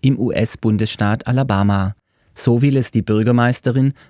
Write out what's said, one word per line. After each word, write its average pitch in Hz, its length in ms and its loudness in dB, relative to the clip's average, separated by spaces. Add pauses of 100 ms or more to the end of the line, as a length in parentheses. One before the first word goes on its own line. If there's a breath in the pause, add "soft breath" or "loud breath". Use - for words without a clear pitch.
im 139 160 2
U-S-Bundesstaat 107 1080 -2
Alabama. 101 680 0 (400)
So 120 300 0
will 139 120 2
es 131 140 0
die 110 140 0
Bürgermeisterin 120 880 0 (160 soft breath)